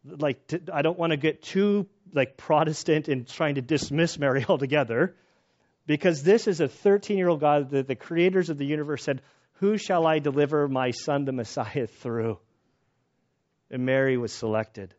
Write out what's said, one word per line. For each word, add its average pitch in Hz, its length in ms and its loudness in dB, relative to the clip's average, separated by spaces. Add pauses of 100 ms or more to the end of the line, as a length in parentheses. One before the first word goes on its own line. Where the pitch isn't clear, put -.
Like, 143 420 -4
to, 175 140 -6 (120)
I 147 80 -2
don't 165 160 0
wanna 165 200 0
get 151 240 -2
too, 202 460 0 (260)
like, 135 240 -2
Protestant 156 720 0
in 127 160 -2
trying 151 300 -4
to 135 60 -4
dismiss 151 560 0
Mary 135 280 0
<laughs> - 40 -4
altogether, 139 680 0 (720)
because 151 380 0
this 208 240 4
is 170 140 0
a 139 60 2
thirteen-year-old 196 720 2
God 147 320 2
that 135 160 0
the 131 80 -4
creators 175 540 0
of 147 80 -4
the 143 80 -4
universe 147 380 -4
said, 135 180 -4 (320)
"Who 202 240 0
shall 175 280 0
I 160 140 4
deliver 147 480 2
my 131 240 0
son, 143 340 -2
the 135 60 -2
Messiah, 120 560 -4
through?" 113 520 -6 (1300)
And 127 140 -4
Mary 131 320 2
was 117 140 -4
selected. 110 680 -4